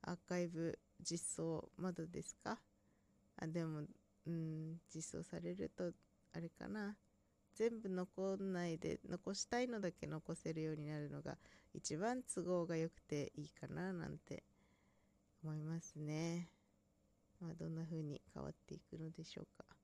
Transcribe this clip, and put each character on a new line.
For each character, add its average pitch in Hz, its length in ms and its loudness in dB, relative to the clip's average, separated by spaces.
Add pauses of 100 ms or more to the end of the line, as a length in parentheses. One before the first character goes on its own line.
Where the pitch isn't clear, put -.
ア 165 120 -2
ー 175 40 -2 (100)
カ 180 120 4
イ 175 80 4
ブ、 165 320 2 (200)
実 - 360 0
装、 160 420 2
ま 185 140 2
だ 165 160 -2
で 160 160 -4
す - 120 -6
か？ 214 240 -2 (760)
あ、 165 100 -2
で 165 180 2
も、 156 200 0 (400)
う 170 60 -2
ん、 160 500 -2 (120)
実 - 260 -4
装 170 40 -4
さ 170 160 -6
れ 170 140 -2
る 190 160 -2
と、 175 240 0 (400)
あ 165 60 -4
れ 165 100 -4
か - 180 -8
な。 208 300 -2 (560)
全 226 260 4
部 220 100 -2
残 190 480 2
ん 196 160 2
な 175 140 4
い 165 120 2
で、 160 280 2
残 - 260 -2
し - 120 0
た 240 160 4
い 254 60 4
の 233 140 0
だ 180 100 4
け - 160 -6
残 156 280 -2
せ - 180 -2
る 160 80 0
よ 156 120 2
う - 20 0
に 151 120 -4
な 151 120 -2
る 147 100 -2
の 143 120 -6
が、 143 160 -4 (360)
一 - 240 0
番 240 260 2
都 - 200 -2
合 175 220 6
が 165 120 2
良 160 120 4
く - 120 -12
て 147 340 0
い 147 100 -4
い - 40 -12
か - 180 -10
な、 180 260 -2
な 165 140 -2
ん 147 100 -4
て - 260 -8 (1000)
思 156 100 -2
い 151 80 -2
ま 160 200 0
す - 140 -10
ね。 165 540 0 (880)
ま 170 100 -4
あ、 165 40 -4
ど 165 140 -4
ん 160 80 0
な 165 80 0
風 160 200 -2
に 147 180 -2 (120)
変 - 100 -4
わ 143 60 -2
っ 156 40 -6
て - 220 -12
い - 40 -10
く - 180 -12
の 160 140 -6
で 165 120 -10
し - 140 -10
ょ - 40 -6
う - 60 -10 (100)
か。 - 80 -12 (180)